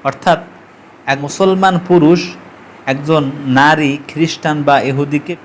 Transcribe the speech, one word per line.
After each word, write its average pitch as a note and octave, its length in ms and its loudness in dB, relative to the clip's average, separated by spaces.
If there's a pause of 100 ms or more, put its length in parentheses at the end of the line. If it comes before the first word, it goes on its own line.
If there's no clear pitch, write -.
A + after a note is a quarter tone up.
অর্থাৎ D#3 360 0 (640)
এক C#3 160 -2
মুসলমান F#3+ 540 0 (120)
পুরুষ F3 320 6 (680)
একজন D3 380 -2 (240)
নারী C#3+ 440 2 (160)
খ্রিস্টান D#3 560 -4
বা C#3+ 180 4
ইহুদিকে C#3+ 520 -4 (120)